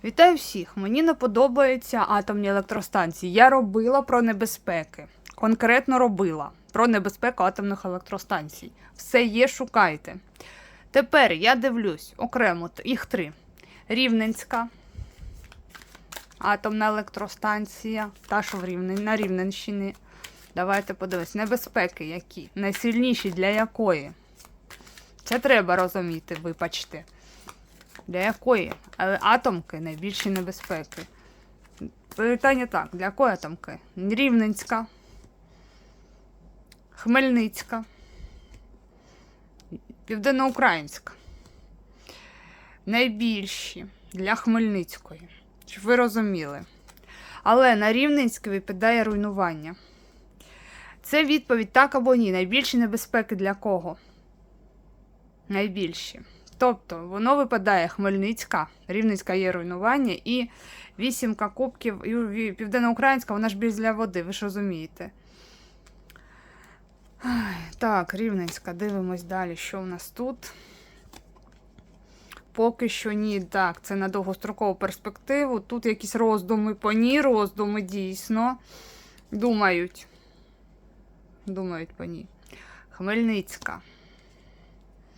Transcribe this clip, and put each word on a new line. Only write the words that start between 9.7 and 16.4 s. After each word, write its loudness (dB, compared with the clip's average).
Тепер 6
я 4
дивлюсь: -2
окремо, 0
т-, -16
їх -2
три. -4
Рівненська 0
атомна 0